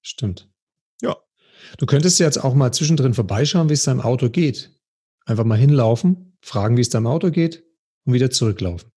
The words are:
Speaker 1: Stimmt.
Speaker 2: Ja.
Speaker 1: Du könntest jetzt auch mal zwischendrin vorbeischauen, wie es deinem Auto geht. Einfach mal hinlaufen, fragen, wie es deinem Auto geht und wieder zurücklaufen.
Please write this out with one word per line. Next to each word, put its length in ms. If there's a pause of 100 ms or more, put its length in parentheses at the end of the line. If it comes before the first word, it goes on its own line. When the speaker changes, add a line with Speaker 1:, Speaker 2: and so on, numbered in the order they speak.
Speaker 1:
Stimmt. 480 (520)
Speaker 2:
Ja. 160 (600)
Speaker 1:
Du 80
könntest 340
jetzt 180
auch 160
mal 180
zwischendrin 420
vorbeischauen, 560
wie 40
es 100
deinem 180
Auto 280
geht. 500 (460)
Einfach 200
mal 120
hinlaufen, 840
fragen, 360
wie 40
es 80
deinem 180
Auto 240
geht 320 (420)
und 80
wieder 180
zurücklaufen. 640